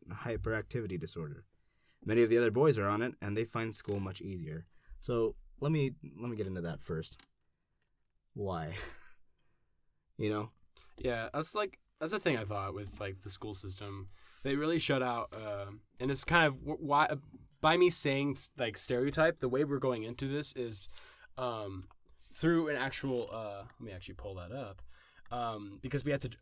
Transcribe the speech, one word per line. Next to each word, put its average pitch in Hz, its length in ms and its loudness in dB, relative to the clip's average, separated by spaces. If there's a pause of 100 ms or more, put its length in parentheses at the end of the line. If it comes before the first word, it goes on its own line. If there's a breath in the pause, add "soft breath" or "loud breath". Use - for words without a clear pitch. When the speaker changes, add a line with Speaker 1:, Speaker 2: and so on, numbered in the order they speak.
Speaker 1:
and 95 120 -8
hyperactivity 110 800 -4
disorder. - 460 -8 (580)
Many 113 200 6
of 110 60 6
the 117 80 6
other 117 140 6
boys 131 280 6
are 101 80 2
on 104 160 2
it, 123 180 -2
and 101 160 -2
they 113 80 0
find 113 300 -2
school 101 240 -2
much 95 220 -6
easier. 82 440 -8 (340 soft breath)
So 117 360 0 (240)
let 143 120 0
me, 143 200 2 (280)
let 120 120 -6
me 113 40 -6
get 104 120 -2
into 92 140 -4
that 82 200 -4
first. - 400 -6 (1120)
Why? 87 420 -4
<laughs> 101 80 -6 (1300 loud breath)
You 107 120 0
know? 104 200 -2 (500 loud breath)
Speaker 2:
Yeah, 113 340 -2
that's, 156 220 4
like, 208 240 -4 (200)
that's 156 120 -2
the 214 80 0
thing 147 180 2
I 110 60 -2
thought 98 320 -4
with, 101 240 -8
like, 98 220 -8
the - 100 -6
school 107 240 -2
system. 98 540 -6 (340 loud breath)
They 139 120 0
really 156 220 2
shut 143 240 4
out, 120 320 -2
uh, 104 380 -8 (280)
and 131 120 0
it's 131 140 8
kind 165 200 6
of 135 160 2
wh-, 147 180 -6
why, 147 280 4 (520)
by 160 160 6
me 180 140 8
saying, 139 480 4
s-, - 220 0
like, 113 180 0
stereotype, 143 600 4
the 131 100 0
way 131 140 2
we're 139 160 -2
going 123 240 0
into 123 240 -4
this 143 280 2
is, 117 340 -6 (500 loud breath)
um, 104 460 -4 (460)
through 165 360 2
an 147 80 0
actual, 127 580 -2
uh, 104 300 -8 (160)
let - 20 -14
me 110 120 -12
actually 92 220 -12
pull 98 200 -10
that 90 160 -10
up, 110 320 -10 (480 soft breath)
um, 110 500 -6
because 135 240 -2
we 147 60 0
had 139 100 0
to 123 80 -6 (120)